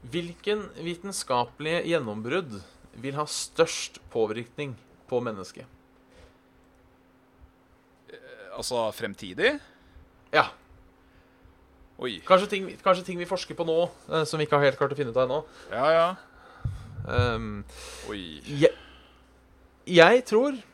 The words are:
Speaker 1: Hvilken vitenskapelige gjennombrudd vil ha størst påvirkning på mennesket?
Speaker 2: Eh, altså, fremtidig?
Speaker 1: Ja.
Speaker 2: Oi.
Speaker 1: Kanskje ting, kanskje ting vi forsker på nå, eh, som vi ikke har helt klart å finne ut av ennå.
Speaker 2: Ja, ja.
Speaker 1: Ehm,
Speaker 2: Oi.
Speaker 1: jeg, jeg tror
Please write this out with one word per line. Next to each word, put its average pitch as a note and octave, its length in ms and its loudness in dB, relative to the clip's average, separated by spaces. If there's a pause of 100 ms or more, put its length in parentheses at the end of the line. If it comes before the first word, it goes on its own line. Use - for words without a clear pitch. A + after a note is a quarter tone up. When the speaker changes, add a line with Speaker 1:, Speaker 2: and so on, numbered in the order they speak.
Speaker 1:
Hvilken F3 720 -6
vitenskapelige E3 1120 -4
gjennombrudd B2+ 680 -4 (360)
vil C3+ 220 -10
ha D3+ 80 -4
størst - 840 -2
påvirkning A#2+ 640 -4 (320)
på B2 160 -2
mennesket? G#2+ 420 -10 (2500)
Speaker 2:
Eh, A#2 420 -20
altså, A#2 400 -4
fremtidig? A2 600 -2 (800)
Speaker 1:
Ja. D3+ 160 6 (1500)
Speaker 2:
Oi. A2+ 200 -6
Speaker 1:
Kanskje F#3+ 320 4
ting, F#3+ 160 -4 (100)
kanskje F#3 300 2
ting F3 120 -8
vi F3 80 -6
forsker F3+ 280 -6
på E3+ 120 -4
nå, D#3+ 100 2 (280)
eh, D#3+ 180 0
som D#3 160 -4
vi D3+ 80 0
ikke C#3+ 120 4
har C#3+ 80 6
helt C3+ 120 2
klart C#3 120 2
å C#3+ 80 -6
finne B2 120 -4
ut B2 80 2
av B2+ 80 4
ennå. C#3 120 -2 (280)
Speaker 2:
Ja, B2 240 0
ja. E3 180 4 (960)
Speaker 1:
Ehm, A2+ 580 -2 (420)
Speaker 2:
Oi. G2+ 160 -10 (200)
Speaker 1:
jeg, D3 300 4 (1160)
jeg F3 380 8
tror C4 300 2 (180)